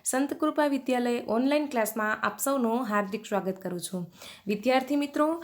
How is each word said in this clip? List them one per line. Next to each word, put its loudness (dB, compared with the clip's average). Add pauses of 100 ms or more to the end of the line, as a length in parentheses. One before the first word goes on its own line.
સંત 0
કૃપા 2
વિદ્યાલય 0
ઓનલાઈન 2
ક્લાસમાં 0
આપ -2
સૌનું 2
હાર્દિક -2
સ્વાગત -2
કરું -6
છું. -6 (340)
વિદ્યાર્થી 2
મિત્રો, 2 (180)